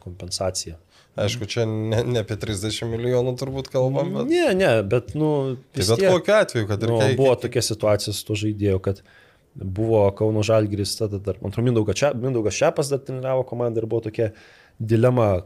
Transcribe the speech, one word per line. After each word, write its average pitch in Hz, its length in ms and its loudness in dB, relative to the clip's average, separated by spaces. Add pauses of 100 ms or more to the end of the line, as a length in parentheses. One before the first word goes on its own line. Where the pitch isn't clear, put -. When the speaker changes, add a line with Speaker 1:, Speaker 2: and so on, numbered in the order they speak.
Speaker 1:
kompensaciją. 90 760 -8 (400)
Speaker 2:
Aišku, 107 300 -4
čia 113 200 -2
ne, 110 380 -2
ne 123 160 -2
apie 107 160 -4
trisdešimt 107 540 -6
milijonų 123 480 -2
turbūt 135 300 -8
kalbam, 139 460 0
bet 214 140 -4
Speaker 1:
Ne, 330 260 2
ne, 147 280 4
bet, 110 320 -2
nu, 147 420 0 (160)
Speaker 2:
Tai 135 80 -4
Speaker 1:
vis 92 100 0
Speaker 2:
bet 117 80 4
Speaker 1:
tiek. 190 120 4
Speaker 2:
kokiu 185 240 4
atveju, 147 340 2
kad 104 140 -2
ir 113 60 0
Speaker 1:
Nu, 117 120 2
Speaker 2:
kai 110 160 4
Speaker 1:
buvo 131 200 4
Speaker 2:
kai 120 120 -6
Speaker 1:
tokia 123 140 0
situacija 104 520 0
su - 100 -10
tuo 110 120 -4
žaidėju, 101 440 0
kad 98 220 -4 (540)
buvo 101 560 2
Kauno 110 300 0
Žalgiris, 101 540 2
tada 101 220 -4
dar, 95 240 -4
man 101 80 -4
atrodo, 117 140 -2
Mindaugas 113 320 2
Čia-, 143 180 0
Mindaugas 117 400 -2
Čiapas 151 360 0
dar 139 100 0
treniravo 131 440 -4
komandą 120 340 -4
ir 117 80 -2
buvo 113 160 -2
tokia 110 280 -2 (500)
dilema, 113 640 2